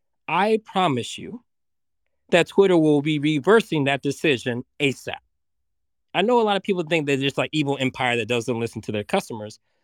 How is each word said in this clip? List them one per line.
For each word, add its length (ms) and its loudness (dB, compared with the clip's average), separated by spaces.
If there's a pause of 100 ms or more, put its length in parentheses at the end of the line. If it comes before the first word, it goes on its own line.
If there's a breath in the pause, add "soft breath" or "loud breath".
(280)
I 360 0
promise 520 -2
you 280 -14 (880)
that 180 4
Twitter 280 4
will 240 4
be 180 0
reversing 640 2
that 180 0
decision 640 -2 (140)
asap. 360 -4 (1000)
I 60 2
know 180 2
a 20 2
lot 140 0
of 60 -4
people 220 -2
think 220 0
they're 100 2
just, 220 -2
like, 140 -2
evil 280 -2
empire 360 -2
that 120 -4
doesn't 320 -2
listen 220 -6
to 100 -10
their 100 -4
customers. 560 -6 (260)